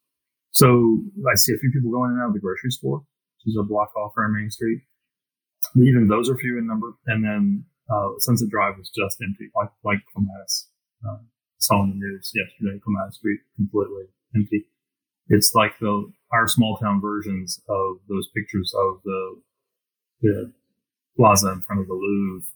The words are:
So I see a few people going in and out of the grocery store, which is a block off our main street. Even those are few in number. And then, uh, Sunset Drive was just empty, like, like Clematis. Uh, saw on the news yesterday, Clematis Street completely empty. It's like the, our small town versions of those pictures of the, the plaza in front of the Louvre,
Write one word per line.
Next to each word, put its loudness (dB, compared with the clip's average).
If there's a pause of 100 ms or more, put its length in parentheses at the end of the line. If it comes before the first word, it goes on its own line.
(500)
So 6 (320)
I 4
see 4
a -2
few 0
people 0
going 0
in -2
and -2
out -2
of 0
the -2
grocery -4
store, -4
which -10
is 0
a 0
block -2
off -6
our 0
main -2
street. -4 (920)
Even 8
those 2
are 0
few -6
in -4
number. -6 (120)
And -2
then, 0 (280)
uh, -4
Sunset 0
Drive -2
was -20
just -4
empty, -8
like, -2 (140)
like 0 (140)
Clematis. -6 (380)
Uh, -10 (380)
saw 2
on 2
the -4
news -10
yesterday, -6
Clematis -4
Street -4 (140)
completely -4 (300)
empty. 0 (640)
It's 4
like 2
the, -4 (220)
our 2
small 2
town 0
versions -6
of -2 (120)
those -4
pictures -4
of -2
the, -8 (840)
the 0 (640)
plaza 6
in -10
front -4
of -8
the -8
Louvre, -4